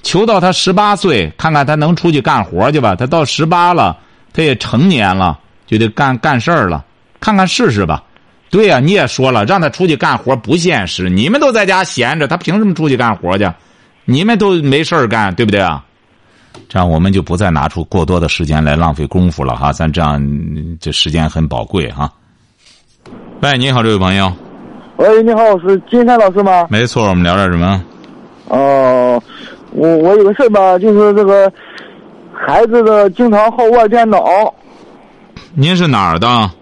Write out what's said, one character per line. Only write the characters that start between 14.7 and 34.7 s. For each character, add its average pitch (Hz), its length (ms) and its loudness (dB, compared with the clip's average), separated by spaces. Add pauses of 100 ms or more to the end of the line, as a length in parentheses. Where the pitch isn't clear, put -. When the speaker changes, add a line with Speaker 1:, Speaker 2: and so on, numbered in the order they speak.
Speaker 1:
事 165 140 -4
儿 139 100 2
干， 104 300 -2
对 120 100 -2
不 101 60 0
对 101 80 2
啊？ 82 240 -2 (880)
这 - 100 -2
样 87 100 2
我 80 80 2
们 92 140 2
就 95 100 0
不 85 140 -4
再 90 160 0
拿 73 160 0
出 80 180 -6
过 85 200 -2
多 90 120 0
的 85 120 -2
时 - 160 -4
间 78 180 0
来 73 100 0
浪 82 220 0
费 76 100 -6
功 90 240 0
夫 73 140 -6
了 64 100 -4
哈， 69 200 -4
咱 78 180 -4
这 87 80 -4
样， 73 220 -2 (580)
这 76 140 -10
时 - 180 -4
间 80 180 -2
很 80 160 -4
宝 62 200 -6
贵 73 260 -6
哈。 73 180 -8 (1300)
喂， 143 160 0
你 131 120 -2
好， 123 140 0
这 113 60 2
位 107 80 2
朋 92 180 0
友。 95 160 0 (640)
Speaker 2:
喂， 220 280 4
你 226 100 2
好， 220 80 0 (180)
是 190 200 0 (120)
金 240 140 2
山 240 120 4
老 196 140 4
师 196 100 -2
吗？ 185 280 2
Speaker 1:
没 120 180 0
错， 110 220 -2
我 92 40 0
们 87 80 2
聊 87 140 2
点 95 160 0
什 87 60 0
么？ 92 260 0 (640)
Speaker 2:
哦， 127 760 2 (500)
我， 160 260 2
我 170 180 4
有 208 80 6
个 202 100 4
事 277 100 0
儿 233 60 4
吧， 190 300 2
就 214 140 2
是 208 200 4
这 202 120 2
个 196 260 4 (800)
孩 175 340 0
子 233 160 2
的 208 260 4
经 240 200 0
常 214 220 2
好 233 140 -2
玩 226 240 4
电 226 200 2
脑。 190 440 2 (1000)